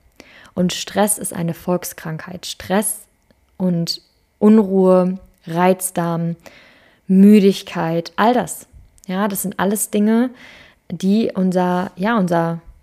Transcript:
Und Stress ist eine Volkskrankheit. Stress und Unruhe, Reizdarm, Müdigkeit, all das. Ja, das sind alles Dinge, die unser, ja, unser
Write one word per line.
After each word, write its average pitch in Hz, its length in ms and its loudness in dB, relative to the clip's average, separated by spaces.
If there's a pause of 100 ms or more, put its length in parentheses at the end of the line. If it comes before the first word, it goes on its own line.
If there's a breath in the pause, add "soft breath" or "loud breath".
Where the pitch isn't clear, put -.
(540 loud breath)
Und 180 200 -2
Stress - 440 -2
ist - 160 -10
eine 165 200 -6
Volkskrankheit. 175 920 -8
Stress - 580 -4 (540)
und 175 440 -2 (380)
Unruhe, 190 800 4 (300)
Reizdarm, 170 880 -2 (720 loud breath)
Müdigkeit, 190 1080 4
all 220 180 2
das. 202 340 -4 (400)
Ja, 190 200 -2
das 196 160 -6
sind 190 160 -8
alles 202 300 -2
Dinge, 226 420 0 (600 loud breath)
die 196 420 0
unser, 180 600 -2
ja, 220 220 -2
unser 170 420 0 (240)